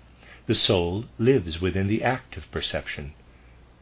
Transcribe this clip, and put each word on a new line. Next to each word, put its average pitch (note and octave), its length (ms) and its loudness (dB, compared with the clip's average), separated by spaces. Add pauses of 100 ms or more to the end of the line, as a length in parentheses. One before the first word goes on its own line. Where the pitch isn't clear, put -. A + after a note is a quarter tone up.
(460)
the A2+ 80 2
soul F#2+ 520 2 (120)
lives G2 420 2
within F#2+ 280 0
the A2+ 140 0
act B2 340 -4
of D#2+ 140 -14
perception. D2 640 -6 (680)